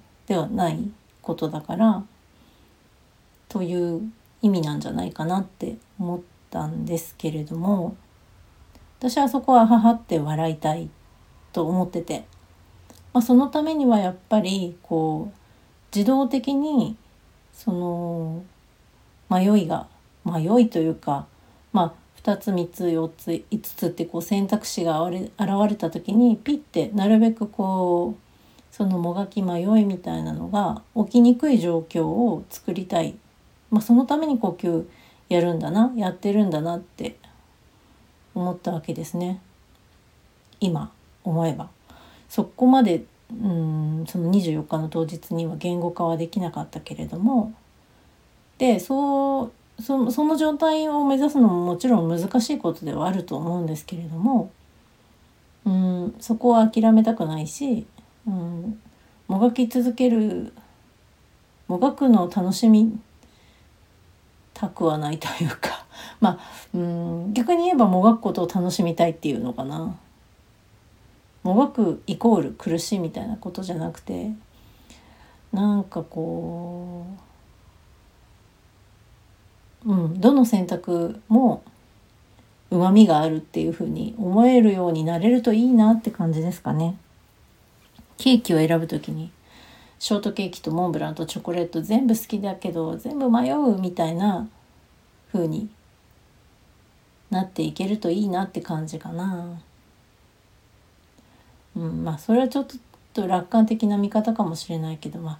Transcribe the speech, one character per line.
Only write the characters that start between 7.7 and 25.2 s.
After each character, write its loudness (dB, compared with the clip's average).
私 -2
は 4
そ -2
こ 2
は 8
は 6
は 8
っ 0
て -2
笑 -2
い -2
た -2
い -10
と -2
思 0
っ -6
て -6
て。 -8
ま 2
あ、 6
そ 6
の 6
た -2
め -2
に 0
は 4
や -2
っ -8
ぱ 4
り、 -4
こ -2
う、 -20
自 0
動 2
的 -2
に、 0
そ -6
の、 -6
迷 4
い -6
が、 -6
迷 -2
い 4
と -2
い 2
う -4
か、 -6
ま 4
あ、 -4
二 -2
つ、 -4
三 -2
つ、 -4
四 -2
つ、 -8
五 -8
つ -2
っ -2
て -6
こ -10
う -6
選 -2
択 -2
肢 -6
が 0
あ -2
れ、 -8